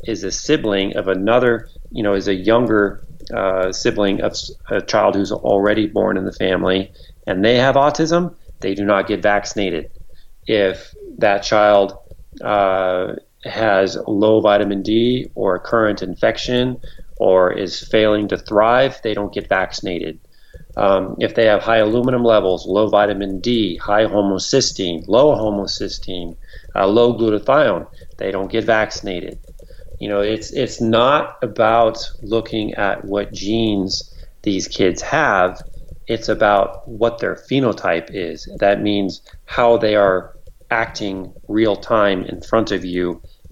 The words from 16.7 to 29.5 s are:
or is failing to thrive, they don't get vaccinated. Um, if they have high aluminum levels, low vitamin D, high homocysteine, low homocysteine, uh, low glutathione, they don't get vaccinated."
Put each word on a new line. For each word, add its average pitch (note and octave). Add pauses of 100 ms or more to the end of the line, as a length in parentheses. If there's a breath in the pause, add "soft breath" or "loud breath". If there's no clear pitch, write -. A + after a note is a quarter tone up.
or F#2
is G2
failing G#2+
to F2+
thrive, A#2
they A2
don't G2+
get G2
vaccinated. F2 (580 soft breath)
Um, F#2+
if G#2+
they A2+
have G#2
high A2+
aluminum A#2+
levels, F#2+
low G2+
vitamin G2+
D, G#2
high G#2+
homocysteine, F#2+
low C3
homocysteine, G2 (400 loud breath)
uh, F#2+
low A#2
glutathione, A2 (300 soft breath)
they G2
don't F#2+
get A2
vaccinated." G#2 (600 loud breath)